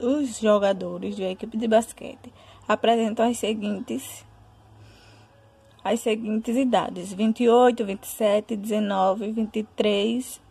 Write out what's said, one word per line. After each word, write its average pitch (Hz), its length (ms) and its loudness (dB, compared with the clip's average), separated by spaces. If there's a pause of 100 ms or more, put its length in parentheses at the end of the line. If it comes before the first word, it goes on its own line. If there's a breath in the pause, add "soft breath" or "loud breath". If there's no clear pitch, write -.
os 269 360 -2
jogadores 196 720 0
de 196 80 -6
uma 185 80 -4
equipe 214 240 -10
de 220 100 -2
basquete - 680 -2 (340 soft breath)
apresentam 226 580 2
as 240 120 0
seguintes, 208 880 -6 (1600 soft breath)
as 214 200 -2
seguintes 220 560 -2
idades: 202 560 0
vinte 220 320 2
e 233 40 6
oito, 240 360 6
vinte 196 180 -8
e - 40 -14
sete, 214 500 0
dezenove, 202 760 0
vinte 220 280 -4
e 214 40 -4
três 214 880 -2